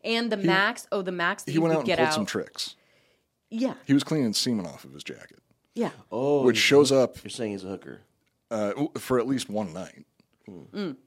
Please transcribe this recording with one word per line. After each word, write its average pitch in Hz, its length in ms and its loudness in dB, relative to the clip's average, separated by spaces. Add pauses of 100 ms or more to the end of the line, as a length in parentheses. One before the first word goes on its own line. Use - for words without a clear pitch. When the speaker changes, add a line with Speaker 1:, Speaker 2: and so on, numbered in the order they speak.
Speaker 1:
And 233 280 -2
the 214 60 -2
Speaker 2:
He, 196 80 -4
Speaker 1:
max, 196 460 2
oh, 202 100 -2
the 185 100 -4
max 175 320 -2
that - 80 -10
Speaker 2:
he 143 40 -2
Speaker 1:
you 160 60 4
Speaker 2:
went 165 100 2
Speaker 1:
could 160 60 2
Speaker 2:
out - 20 2
and 131 80 -2
Speaker 1:
get 170 100 2
Speaker 2:
pulled 160 120 4
Speaker 1:
out. 156 40 2
Speaker 2:
some 107 140 0
tricks. - 480 -8 (720)
Speaker 1:
Yeah. 226 240 -4 (140)
Speaker 2:
He 139 60 4
was 139 100 4
cleaning 131 300 0
semen 107 340 -2
off - 180 -16
of 67 80 -20
his 71 100 -16
jacket. - 360 -16 (340)
Speaker 1:
Yeah. 220 160 -4 (220)
Speaker 3:
Oh, 135 320 2
Speaker 2:
Which 117 140 6
Speaker 3:
he's - 60 2
a - 40 4
Speaker 2:
shows 139 220 8
Speaker 3:
hook-, 135 280 6
Speaker 2:
up, - 60 -20
Speaker 3:
you're 101 80 -14
saying 110 220 -6
he's 95 100 -10
a 92 60 -12
hooker. 69 320 -12 (500)
Speaker 2:
uh, 107 180 -2
w-, 127 300 -4
for 127 200 0
at 117 80 0
least 131 220 -2
one 101 240 -4
night. 85 320 -14 (420)
Speaker 3:
Mm. 90 220 -18
Speaker 1:
Mm. 180 260 -8 (120)